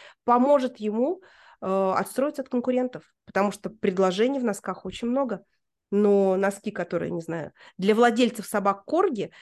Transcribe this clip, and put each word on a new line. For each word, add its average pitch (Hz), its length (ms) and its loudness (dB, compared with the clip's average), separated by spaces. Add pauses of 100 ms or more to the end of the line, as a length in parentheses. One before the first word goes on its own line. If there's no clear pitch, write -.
(260)
поможет 254 540 4
ему, 233 420 -2 (400)
э, 190 60 -8 (300)
отстроиться 269 460 -2
от - 60 -18
конкурентов, 247 640 -2 (120)
потому 196 260 0
что - 200 -12
предложений 196 680 0
в 254 60 -2
носках 196 400 -6
очень 190 240 -8
много. 240 340 -4 (480)
Но 196 460 4
носки, 202 340 -2
которые, 175 400 -4
не 175 100 -4
знаю, 165 320 -8 (240)
для 196 180 2
владельцев 233 520 2
собак 196 380 -2
корги, 302 460 -2 (100)